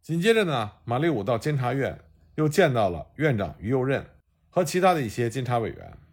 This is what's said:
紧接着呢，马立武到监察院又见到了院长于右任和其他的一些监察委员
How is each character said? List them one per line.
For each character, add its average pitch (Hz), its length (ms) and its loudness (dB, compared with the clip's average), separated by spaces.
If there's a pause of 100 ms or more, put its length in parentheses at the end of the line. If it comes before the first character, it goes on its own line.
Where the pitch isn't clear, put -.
紧 170 160 -2
接 226 140 4
着 220 100 4
呢， 120 260 -2 (140)
马 120 140 -2
立 165 100 2
武 110 160 -2
到 117 140 0
监 151 180 -2
察 123 160 -2
院 117 260 -2 (360)
又 151 120 0
见 151 280 4
到 104 160 2
了 85 260 -8
院 143 220 0
长 87 200 -4
于 98 120 -6
右 131 120 2
任 131 240 -2 (440)
和 185 120 0
其 180 160 -2
他 180 140 4
的 160 80 0
一 117 80 -2
些 117 220 -2
监 127 120 -6
察 120 140 -2
委 107 140 -2
员 - 260 -16 (160)